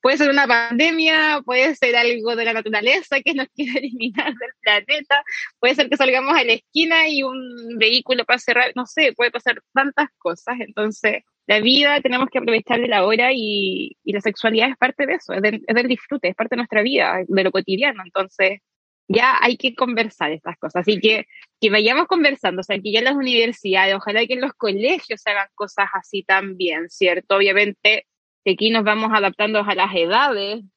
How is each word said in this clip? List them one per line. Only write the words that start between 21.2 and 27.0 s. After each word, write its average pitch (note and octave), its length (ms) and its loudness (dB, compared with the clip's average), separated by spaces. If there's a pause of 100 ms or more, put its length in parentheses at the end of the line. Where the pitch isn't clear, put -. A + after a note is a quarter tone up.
que G#3+ 100 2
vayamos A3+ 360 2
conversando, C#4 540 2
o - 20 -6
sea, G3 160 -4
que G3+ 140 -6
ya A3 80 2
en A#3+ 60 0
las C#4 100 2
universidades, A3+ 800 2
ojalá G#3+ 300 0
que B3+ 80 -2
en B3 80 -4
los C4 100 -4
colegios A3 680 -2
se G#3+ 100 -4
hagan G3+ 260 -2
cosas G3+ 380 -4
así G3 280 -6
también, F#3 680 -2
¿cierto? F3+ 460 0